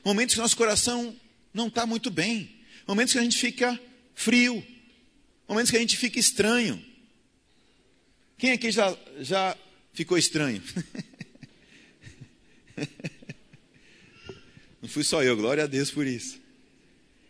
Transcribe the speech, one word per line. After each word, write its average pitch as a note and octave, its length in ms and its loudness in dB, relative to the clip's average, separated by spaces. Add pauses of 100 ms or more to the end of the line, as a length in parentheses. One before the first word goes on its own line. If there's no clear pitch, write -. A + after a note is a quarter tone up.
momentos G#3 300 2
que A3+ 80 -2
nosso A#3 160 0
coração A#3+ 580 0 (380)
não A3+ 160 -2
tá A#3 160 -2
muito A3+ 240 -4
bem, F#3 400 -2 (380)
momentos G#3 260 2
que C4 60 2
a A#3+ 40 4
gente A#3 140 2
fica A#3+ 420 0 (360)
frio, A#3+ 500 4 (840)
momentos A3+ 220 0
que A#3 80 4
a - 20 2
gente A#3 180 0
fica B3 220 -2
estranho. G#3 640 2 (1500)
Quem B3+ 140 2
aqui A#3+ 200 0
já, G3 260 2 (220)
já F#3 360 -2 (380)
ficou E3+ 240 0
estranho? C#3+ 500 0
<laughs> - 460 -10 (3750)
Não A2+ 80 -14
fui D3 140 -2
só D#3 200 2
eu, B2 140 4
glória C3+ 260 0
a D3 40 0
Deus C#3 240 -2
por C#3+ 140 -2
isso. A#2+ 360 -8 (880)